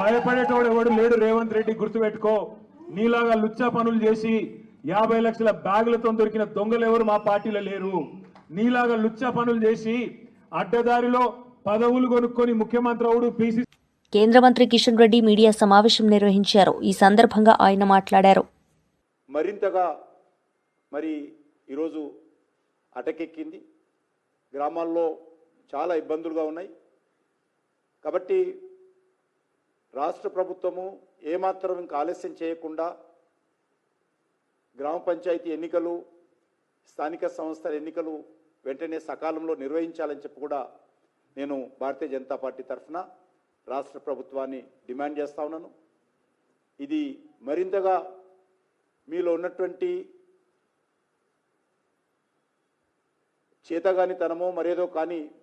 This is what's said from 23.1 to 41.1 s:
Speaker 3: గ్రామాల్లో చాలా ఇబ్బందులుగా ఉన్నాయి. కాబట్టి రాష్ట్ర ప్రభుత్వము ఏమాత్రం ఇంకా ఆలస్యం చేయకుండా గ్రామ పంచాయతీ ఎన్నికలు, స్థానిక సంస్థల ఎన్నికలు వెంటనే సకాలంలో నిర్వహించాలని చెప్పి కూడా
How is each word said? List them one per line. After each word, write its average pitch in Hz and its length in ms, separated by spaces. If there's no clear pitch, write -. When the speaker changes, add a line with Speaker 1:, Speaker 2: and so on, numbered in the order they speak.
Speaker 3:
గ్రామాల్లో 165 640
చాలా 165 200
ఇబ్బందులుగా 160 480
ఉన్నాయి. 160 260
కాబట్టి 180 560
రాష్ట్ర 170 340
ప్రభుత్వము 185 720
ఏమాత్రం 185 560
ఇంకా 156 180
ఆలస్యం 165 460
చేయకుండా 165 520
గ్రామ 147 180
పంచాయతీ 170 520
ఎన్నికలు, 170 520
స్థానిక 160 400
సంస్థల 160 460
ఎన్నికలు 156 500
వెంటనే 156 340
సకాలంలో 156 560
నిర్వహించాలని 147 640
చెప్పి 143 200
కూడా 143 280